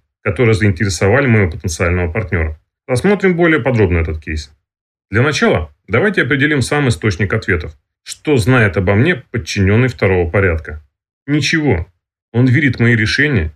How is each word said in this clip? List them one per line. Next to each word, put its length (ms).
которые 300
заинтересовали 720
моего 240
потенциального 600
партнёра. 480
Рассмотрим 480
более 240
подробно 400
этот 200
кейс. 320
Для 140
начала 500
давайте 340
определим 400
сам 280
источник 440
ответов. 420
Что 340
знает 400
обо 160
мне 380
подчинённый 560
второго 420
порядка? 540
Ничего. 600
Он 120
видит 340
мои 160
решения, 600